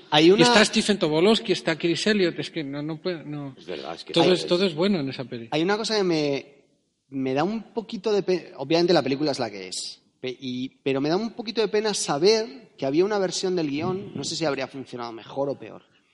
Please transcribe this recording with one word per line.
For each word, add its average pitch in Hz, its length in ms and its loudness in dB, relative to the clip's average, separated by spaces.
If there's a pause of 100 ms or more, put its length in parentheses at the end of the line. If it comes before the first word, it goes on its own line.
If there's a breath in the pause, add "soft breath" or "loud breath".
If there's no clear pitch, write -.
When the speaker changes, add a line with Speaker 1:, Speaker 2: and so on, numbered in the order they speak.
(100)
Speaker 1:
Hay 156 160 6
Speaker 2:
Y 175 60 10
Speaker 1:
una 226 100 6
Speaker 2:
está 240 200 8
Stephen 208 360 2
Tobolowsky, 185 540 2
está 160 260 -2
Chris 170 280 -2
Elliott, 190 320 2
es 147 120 -8
que 165 120 -8
no, 143 200 -8
no 156 180 -8
puede, 175 240 -8
no. 147 320 -10
Speaker 3:
Es - 80 -20
verdad, 76 300 -10
es - 100 -16
que - 80 -14
Speaker 2:
Todo 170 120 4
Speaker 3:
sí, 175 80 6
Speaker 2:
es, 170 80 4
Speaker 3:
es 160 60 -6
Speaker 2:
todo 180 200 2
es 165 80 -2
bueno 180 260 2
en 135 80 -4
esa 131 160 -8
peli. 117 280 -12
Speaker 1:
Hay 151 100 2
una 202 160 2
cosa 220 180 -2
que 202 80 2
me, 147 420 0 (640)
me 131 240 -4
da 139 100 0
un 208 300 -4
poquito 226 400 -4
de 196 100 2
pe-, 175 360 -2
obviamente 165 340 2
la 160 100 6
película 135 280 0
es 127 80 -4
la 117 120 -4
que 95 180 -12
es, - 340 -12 (180)
pe-, 127 180 -8
y, 127 300 -8 (140)
pero 135 180 0
me 147 80 0
da 165 80 2
un 220 140 -2
poquito 220 320 -6
de 208 60 0
pena 208 260 0
saber 214 800 0
que - 80 -8
había 143 200 2
una 208 140 0
versión 185 380 -2
del 165 140 0
guión, 185 440 -4
no 139 100 -8
sé 170 120 -6
si 156 80 -4
habría 135 240 -2
funcionado 120 440 -10
mejor 135 360 -6
o 123 100 -6
peor, 95 260 -18 (300)